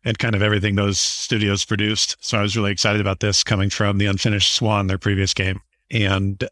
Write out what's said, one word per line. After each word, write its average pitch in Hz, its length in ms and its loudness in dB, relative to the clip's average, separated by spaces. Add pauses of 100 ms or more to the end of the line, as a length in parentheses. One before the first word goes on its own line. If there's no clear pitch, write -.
and 113 120 0
kind 117 160 0
of 98 80 0
everything 104 320 2
those 101 240 0
studios 104 680 0
produced. 107 540 -2
So - 180 -2
I 104 40 2
was 104 140 -2
really 101 160 0
excited 104 300 0
about 95 180 -2
this 104 240 0
coming 101 240 0
from 101 300 0
the 104 80 2
Unfinished 101 480 0
Swan, 101 320 0
their 95 120 0
previous 98 360 0
game. 95 260 -2 (300)
And, 98 600 0